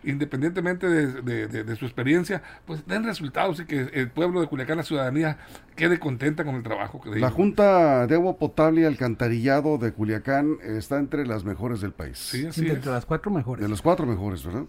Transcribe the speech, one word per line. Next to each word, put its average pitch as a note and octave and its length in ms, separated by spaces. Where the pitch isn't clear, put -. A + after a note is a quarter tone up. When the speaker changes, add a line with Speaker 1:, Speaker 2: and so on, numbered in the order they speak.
Speaker 1:
independientemente E3+ 840
de, C#3 340
de, A#2 240
de, A2+ 180
de A2+ 120
su C3 100
experiencia, D#3+ 560
pues D3+ 200
den G#3 180
resultados F3+ 560
y E3 40
que D3 140
el C3 180
pueblo F3+ 300
de D#3+ 80
Culiacán, C#3 300
la D#3+ 40
ciudadanía, C#3+ 560
quede E3+ 220
contenta D3 460
con C#3 120
el A#2+ 60
trabajo G#2 380
que G#2+ 100
Speaker 2:
La G#2 60
Speaker 1:
ellos B2 160
Speaker 2:
Junta F3 760
de C#3+ 80
Agua F3 220
Potable D#3+ 460
y - 20
Alcantarillado C3 960
de D#3 140
Culiacán C3+ 720
está A2 360
entre C#3+ 280
las G#2+ 180
mejores G#2 360
del G2 120
país. C#2 260
Speaker 1:
Sí, - 280
así D#3+ 160
Speaker 3:
Sí, D#3+ 40
de D#3 80
entre C3+ 160
Speaker 1:
es. B2 40
Speaker 3:
las A#2+ 120
cuatro D#3+ 240
mejores. B2+ 320
Speaker 2:
De G#2 60
los G#2+ 140
cuatro E3+ 240
mejores, G2 380
¿verdad? F2+ 240